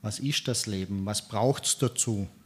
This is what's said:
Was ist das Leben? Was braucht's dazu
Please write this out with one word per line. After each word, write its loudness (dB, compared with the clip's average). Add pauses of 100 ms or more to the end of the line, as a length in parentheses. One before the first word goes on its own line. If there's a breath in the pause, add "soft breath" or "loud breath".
Was -4
ist 0
das 0
Leben? -2
Was -2
braucht's 2
dazu 0 (180)